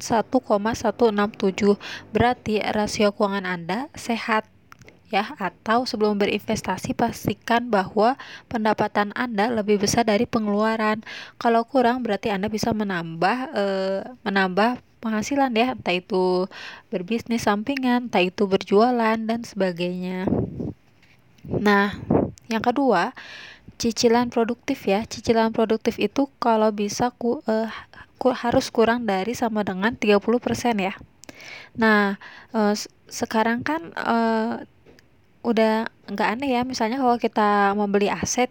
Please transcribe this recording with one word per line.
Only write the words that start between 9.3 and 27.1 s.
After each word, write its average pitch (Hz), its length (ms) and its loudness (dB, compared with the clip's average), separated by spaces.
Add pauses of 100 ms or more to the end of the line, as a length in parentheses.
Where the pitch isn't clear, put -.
lebih 208 320 2
besar 220 240 2
dari 220 240 2
pengeluaran. 220 720 0 (400)
Kalau 233 240 4
kurang 247 400 2
berarti 208 240 -2
Anda 202 240 -2
bisa 214 160 -2
menambah, 185 680 -2 (200)
eh, 196 440 -2 (200)
menambah 196 720 0 (100)
penghasilan 247 480 0
ya, 233 240 2
entah 202 160 -4
itu 185 560 0 (400)
berbisnis 226 560 -4
sampingan, 247 640 0
entah 190 160 2
itu 185 240 0
berjualan 220 720 2
dan 226 240 -4
sebagainya. 180 880 -4 (1120)
Nah, 202 560 0 (480)
yang 220 160 -2
kedua, 240 480 2 (640)
cicilan 233 560 2
produktif 233 560 -2
ya. 208 160 2
Cicilan 226 480 0
produktif 226 480 0
itu 277 400 0
kalau 220 320 2
bisa 208 480 -2